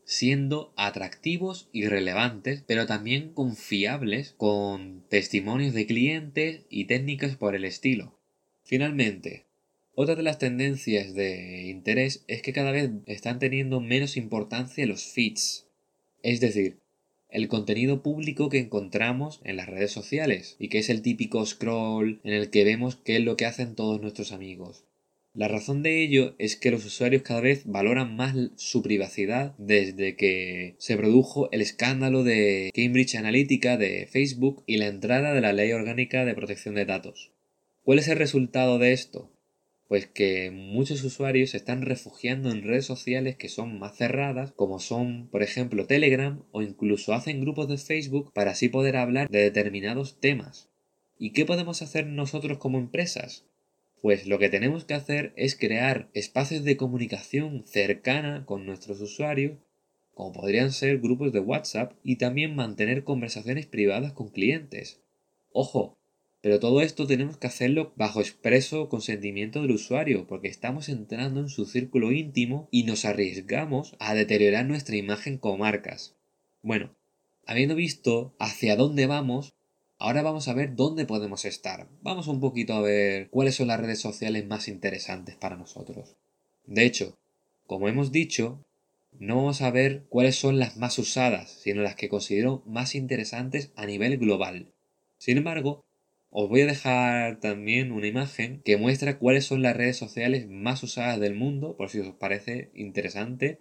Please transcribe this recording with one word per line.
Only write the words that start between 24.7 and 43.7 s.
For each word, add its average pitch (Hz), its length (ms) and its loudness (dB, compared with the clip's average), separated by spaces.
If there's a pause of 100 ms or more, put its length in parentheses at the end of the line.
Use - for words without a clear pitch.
La 107 140 -2
razón 123 380 -2
de 160 180 4
ello 135 360 4
es 107 180 -2
que 123 160 4
los 110 120 0
usuarios 123 380 2
cada 117 180 -2
vez 139 260 4
valoran 110 500 2
más 131 180 -2
l-, 123 220 0
su - 260 -2
privacidad 107 760 -2
desde 98 580 2
que 92 600 0
se - 180 0
produjo 123 560 6
el 113 80 0
escándalo 131 640 0
de 101 500 4
Cambridge 123 400 2
Analytica 123 600 2
de 95 340 -2
Facebook 135 560 0
y 110 120 0
la 104 100 0
entrada 120 440 0
de 139 80 4
la 107 120 2
Ley 104 180 4
Orgánica 117 540 0
de 120 100 0
Protección 101 400 -8
de 101 100 0
Datos. 95 460 -6 (540)
¿Cuál 139 160 6
es 143 80 0
el 160 100 2
resultado 127 600 2
de 123 120 6
esto? - 380 -6 (560)
Pues 98 200 0
que 92 460 0
muchos 117 500 -4
usuarios 131 480 2
se - 60 -8
están 123 260 -4
refugiando 127 680 -4
en 107 100 -4
redes 120 220 2
sociales 131 500 -2
que 107 140 -12
son 110 320 -8